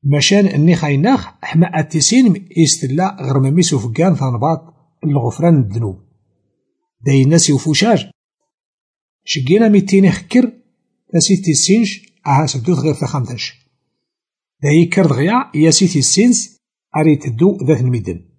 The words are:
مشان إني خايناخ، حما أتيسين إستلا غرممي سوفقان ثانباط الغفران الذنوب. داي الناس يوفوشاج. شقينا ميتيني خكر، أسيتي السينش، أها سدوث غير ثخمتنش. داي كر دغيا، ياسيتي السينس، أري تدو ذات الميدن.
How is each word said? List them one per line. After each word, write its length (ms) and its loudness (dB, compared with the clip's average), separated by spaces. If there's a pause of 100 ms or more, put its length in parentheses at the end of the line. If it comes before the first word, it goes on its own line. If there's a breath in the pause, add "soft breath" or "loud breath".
مشان 380 2
إني 300 2
خايناخ، 500 0 (160)
حما 380 0
أتيسين 760 0
إستلا 640 -2
غرممي 400 0
سوفقان 540 0
ثانباط 580 -4 (300)
الغفران 560 0
الذنوب. 460 -6 (1000)
داي 160 2
الناس 280 2
يوفوشاج. 600 0 (1120)
شقينا 460 0
ميتيني 420 4
خكر، 400 0 (640)
أسيتي 360 0
السينش، 500 0 (260)
أها 180 2
سدوث 340 -2
غير 140 -2
ثخمتنش. 600 -8 (1080)
داي 220 4
كر 200 0
دغيا، 500 0
ياسيتي 440 2
السينس، 580 0 (400)
أري 180 2
تدو 420 -2 (100)
ذات 120 0
الميدن. 460 -6 (140)